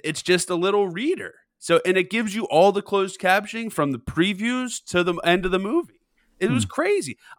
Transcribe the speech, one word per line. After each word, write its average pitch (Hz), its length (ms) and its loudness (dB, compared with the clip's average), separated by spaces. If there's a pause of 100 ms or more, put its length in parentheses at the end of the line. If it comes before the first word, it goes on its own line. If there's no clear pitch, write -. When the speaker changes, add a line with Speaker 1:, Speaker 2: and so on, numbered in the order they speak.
Speaker 1:
it's 151 200 -6
just 175 260 0
a 180 60 -2
little 196 320 2
reader. 190 480 -6 (240)
So, - 260 2
and 185 120 2
it 185 120 0
gives 220 240 -2
you 220 120 -4
all 180 260 6
the 196 100 0
closed 196 380 -2
captioning 208 520 -2
from 147 200 0
the 120 80 -4
previews 226 840 -2
to 180 180 0
the 175 100 0 (100)
end 180 220 2
of 185 60 -2
the 185 80 2
movie. 233 420 -4 (380)
It 190 100 0
was 247 140 0
Speaker 2:
Hmm. 95 60 -8
Speaker 1:
crazy. 370 500 -2 (200)